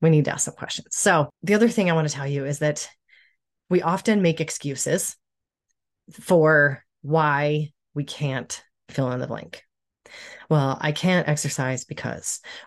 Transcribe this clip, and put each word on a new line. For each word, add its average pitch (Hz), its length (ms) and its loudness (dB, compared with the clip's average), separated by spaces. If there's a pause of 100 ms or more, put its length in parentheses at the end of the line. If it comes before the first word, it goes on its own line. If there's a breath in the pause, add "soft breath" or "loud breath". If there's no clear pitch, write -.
we 165 100 6
need 151 140 6
to - 80 -2
ask - 120 -4
some - 100 -8
questions." - 420 -12
So 160 340 2 (140)
the 196 100 2
other 226 140 4
thing 208 200 2
I 165 60 2
wanna 160 140 2
tell 139 180 -6
you 139 180 -2
is 147 140 -4
that 151 300 -2 (840 soft breath)
we 175 100 4
often 190 420 0
make 165 180 2
excuses 143 760 -4 (1040)
for 156 640 4 (180)
why 151 720 0 (220)
we 147 80 -4
can't 131 580 -8 (280)
fill 127 240 -2
in 127 80 -6
the 127 80 -6
blank. - 340 -12 (880 loud breath)
"Well, 135 300 2
I 151 120 -2
can't 180 360 0
exercise 135 560 -2
because," - 560 -10 (260 loud breath)